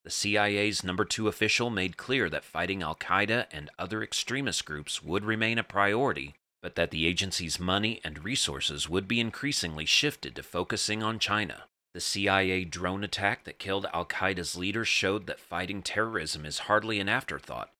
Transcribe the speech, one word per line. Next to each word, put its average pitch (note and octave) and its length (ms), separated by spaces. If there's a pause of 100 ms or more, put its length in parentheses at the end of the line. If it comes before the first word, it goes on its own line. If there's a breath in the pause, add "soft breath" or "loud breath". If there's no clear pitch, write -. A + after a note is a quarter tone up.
the - 80
C G#2 260
I G#2 100
A's G#2 360
number F#2 220
two G#2+ 240
official G#2+ 400
made F#2 260
clear B2 340
that D2+ 140
fighting F2+ 400
al-Qaeda G2+ 680
and D2 160 (100)
other G#2+ 240
extremist B2+ 640
groups D2 360
would F2 220
remain A2 340
a A2+ 60
priority, G2+ 680 (300)
but F2 120
that E2+ 140
the D#2+ 160
agency's F2 540
money G2+ 440
and D2+ 200
resources D2+ 680
would F#2+ 180
be A#2 120
increasingly G#2+ 680
shifted - 500
to - 80
focusing G#2+ 600
on A2 160
China. G2+ 460 (280)
The - 80
C G2 260
I G2 140
A F#2 220
drone F2+ 400
attack G2+ 400
that - 160
killed G2 340
al-Qaeda's F2 600
leader G2 300
showed G2 420
that D#2 120
fighting F#2 440
terrorism E2 640
is D2+ 120
hardly G#2+ 400
an G2 100
afterthought C#2+ 600 (100)